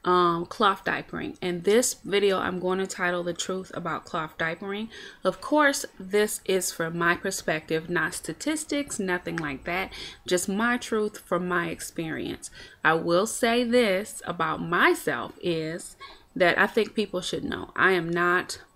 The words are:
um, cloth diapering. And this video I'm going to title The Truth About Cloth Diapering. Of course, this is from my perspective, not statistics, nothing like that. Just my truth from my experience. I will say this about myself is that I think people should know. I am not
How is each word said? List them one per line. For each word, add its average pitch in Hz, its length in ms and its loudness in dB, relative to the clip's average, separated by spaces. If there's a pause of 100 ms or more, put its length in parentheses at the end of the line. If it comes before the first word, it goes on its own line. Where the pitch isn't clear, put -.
um, 175 420 4
cloth 196 380 0
diapering. - 560 -6
And 175 220 -4
this 214 320 4
video 196 440 2
I'm 180 200 -2
going 185 220 0
to 190 80 -2
title 180 340 -2
The 175 100 -4
Truth 185 400 -6
About 170 320 -6
Cloth 160 320 -6
Diapering. 196 520 -4 (340)
Of 185 180 0
course, 285 460 4 (140)
this 208 440 0
is 190 280 0
from 170 260 -4
my 170 160 4
perspective, 165 760 -4
not 165 260 0
statistics, 285 840 -4
nothing 180 380 -2
like 147 260 -4
that. 180 300 -6 (340)
Just 180 220 2
my 226 280 2
truth 214 420 -2
from 180 280 -2
my 175 220 0
experience. - 840 -8 (340)
I 156 100 8
will 170 340 4
say 233 340 2
this 226 640 2
about 165 340 -2
myself 170 800 2
is 165 540 -4 (400)
that 170 240 4
I 196 80 6
think 208 300 0
people 202 240 -2
should - 240 -6
know. - 320 -6
I 185 160 4
am 170 160 2
not 175 520 0 (160)